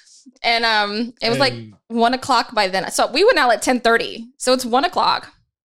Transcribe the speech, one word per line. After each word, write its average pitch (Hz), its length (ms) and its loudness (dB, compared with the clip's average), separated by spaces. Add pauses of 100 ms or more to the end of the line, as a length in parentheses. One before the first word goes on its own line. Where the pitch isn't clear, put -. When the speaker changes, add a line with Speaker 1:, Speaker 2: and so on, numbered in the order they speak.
(420)
Speaker 1:
And, 233 220 0
um, 220 580 0
it 220 80 -2
was, 233 100 0
like, 269 140 2
Speaker 2:
And 113 220 -16 (140)
Speaker 1:
one 233 240 2
o'clock 254 420 0
by 202 140 2
then. 185 220 -4
So - 200 0
we 320 140 2
went 466 120 4
out 262 140 4
at 214 100 0
ten 254 200 0
thirty. 226 560 0
So 254 160 0
it's 262 100 -2
one 254 220 0
o'clock. - 440 -2 (360)